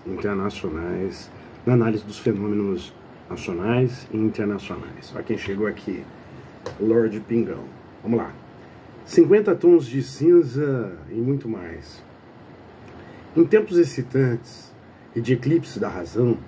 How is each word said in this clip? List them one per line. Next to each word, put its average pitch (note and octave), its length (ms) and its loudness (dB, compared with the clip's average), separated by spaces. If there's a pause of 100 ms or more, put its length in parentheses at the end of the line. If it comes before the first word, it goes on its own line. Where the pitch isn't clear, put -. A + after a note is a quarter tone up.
internacionais F#2 1200 -6 (360)
na B2 80 4
análise A2+ 320 2
dos G#2 120 -14
fenômenos G2+ 760 -2 (360)
nacionais A2+ 840 -2
e A2 40 -2
internacionais. G#2 1000 -4
Ó - 40 -8
quem G#2+ 160 -4
chegou G2 300 -4
aqui, G2 360 -8 (760)
Lorde A2 400 2
Pingão. G2 460 -2 (360)
Vamos A2+ 180 0
lá. - 120 -8 (760)
Cinquenta F#3+ 480 6
tons E3+ 320 6
de C3 160 -2
cinza C3+ 960 2 (140)
e G2 40 -8
muito B2+ 340 -2
mais. E2+ 520 -10 (1300)
Em E3 80 8
tempos G#3 340 2
excitantes C3 960 0 (420)
e A#2+ 40 -4
de A#2+ 140 2
eclipse C3 460 0
da G#2 100 -4
razão, G#2+ 480 0 (100)